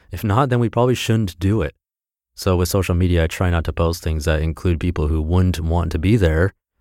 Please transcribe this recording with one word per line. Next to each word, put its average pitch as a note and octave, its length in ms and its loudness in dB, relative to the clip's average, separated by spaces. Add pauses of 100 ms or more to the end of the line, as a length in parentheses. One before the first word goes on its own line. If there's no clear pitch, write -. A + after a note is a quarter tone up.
(120)
If F#2+ 100 -10
not, A#2 260 2
then A#2+ 120 0
we A#2 80 0
probably A#2+ 260 0
shouldn't A2+ 460 -2
do G2 200 0
it. D2+ 140 -4 (640)
So F#2+ 200 0
with F2+ 120 2
social F#2 260 0
media, F2 300 2
I - 20 2
try F2+ 240 -2
not E2+ 140 0
to - 80 -4
post E2+ 280 -2
things D#2 260 -4
that D#2 160 0
include E2 360 -2
people E2+ 300 -2
who D#2+ 120 0
wouldn't F2 380 2
want E2 320 -2
to F2 80 -4
be F#2+ 180 2
there E2+ 380 2 (260)